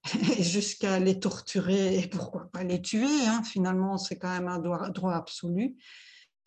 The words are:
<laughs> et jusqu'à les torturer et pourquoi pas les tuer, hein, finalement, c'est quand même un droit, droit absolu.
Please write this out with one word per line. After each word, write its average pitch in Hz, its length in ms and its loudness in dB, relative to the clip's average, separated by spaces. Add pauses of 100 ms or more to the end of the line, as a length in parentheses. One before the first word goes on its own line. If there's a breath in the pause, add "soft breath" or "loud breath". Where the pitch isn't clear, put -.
<laughs> - 340 2
et 185 60 2
jusqu'à 190 540 0
les 190 220 4
torturer 190 800 0
et 180 80 -2
pourquoi - 460 -6
pas 180 100 -6
les 180 180 0
tuer, 220 240 0 (220)
hein, 226 160 2
finalement, 190 540 0
c'est 190 200 -6
quand 180 120 -4
même 180 180 -2
un 180 120 -4
droit, 175 300 -2
droit 185 240 -2
absolu. 175 600 -2 (720 loud breath)